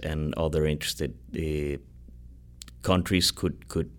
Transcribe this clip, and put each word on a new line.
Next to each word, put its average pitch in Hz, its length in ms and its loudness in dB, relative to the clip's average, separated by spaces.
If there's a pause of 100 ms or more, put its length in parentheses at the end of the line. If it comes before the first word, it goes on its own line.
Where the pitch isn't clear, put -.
and 76 320 0
other 78 300 2
interested, 73 480 0 (220)
uh, 76 420 -2 (1040)
countries 90 500 4
could, - 360 -2
could, - 300 0